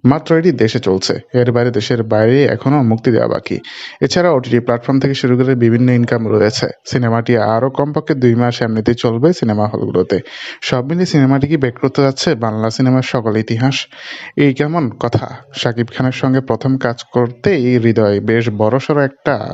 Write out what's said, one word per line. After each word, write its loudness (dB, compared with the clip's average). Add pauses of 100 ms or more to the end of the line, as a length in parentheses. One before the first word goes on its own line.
(120)
মাত্র -2 (100)
এটি 2 (120)
দেশে 0
চলছে, 0 (260)
এর 2
বাইরে 2
দেশের -2 (120)
বাইরে 4 (160)
এখনও 0 (120)
মুক্তি 0
দেওয়া 2
বাকি। -4 (480)
এছাড়া 2
ওটিটি 0
প্ল্যাটফর্ম 0
থেকে 0
শুরু 2
করে 2 (100)
বিভিন্ন 4 (120)
ইনকাম 0 (120)
রয়েছে। 2 (240)
সিনেমাটি 0 (200)
আরও 0 (100)
কমপক্ষে -2 (100)
দুই 6
মাস 0 (100)
এমনিতেই 0
চলবে 2 (120)
সিনেমা 0
হলগুলোতে। -2 (520)
সব 0
মিলিয়ে -2
সিনেমাটি 4
কি 2
ব্রেক -2
করতে 0
যাচ্ছে -2 (160)
বাংলা -2 (100)
সিনেমার 2
সকল -2 (100)
ইতিহাস? -2 (680)
এই 4
কেমন -2 (200)
কথা? -2 (340)
শাকিব -2
খানের -2
সঙ্গে 2
প্রথম -2 (140)
কাজ -2 (180)
করতেই 0 (200)
হৃদয় 2 (120)
বেশ 2 (160)
বড়সড় 0
একটা -4 (180)